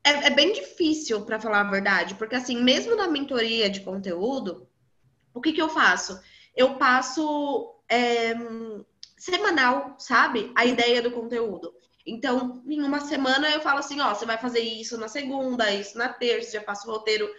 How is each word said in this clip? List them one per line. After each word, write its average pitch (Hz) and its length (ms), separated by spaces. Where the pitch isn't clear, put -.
é, 285 240
é 285 40
bem 311 220
difícil, 311 720
pra 220 160
falar 214 200
a 202 100
verdade, 196 440
porque, 214 200
assim, 247 280
mesmo 359 340
na 392 120
mentoria 233 640
de 196 100
conteúdo, 190 880
o 247 80
que 302 120
que 320 100
eu 320 60
faço? 190 520
Eu 254 220
passo, 277 1000
é, 233 460
semanal, 302 800
sabe? 247 560
A 233 100
ideia 240 380
do 240 80
conteúdo. 226 640
Então, 254 600
em 294 160
uma 285 180
semana 277 500
eu 302 100
falo 285 180
assim, 285 220
"Ó, 247 140
você 240 120
vai 226 120
fazer 233 220
isso 226 380
na 220 100
segunda, 254 640
isso 202 240
na 240 120
terça", 226 440
já 208 100
faço 208 260
o 226 40
roteiro 214 360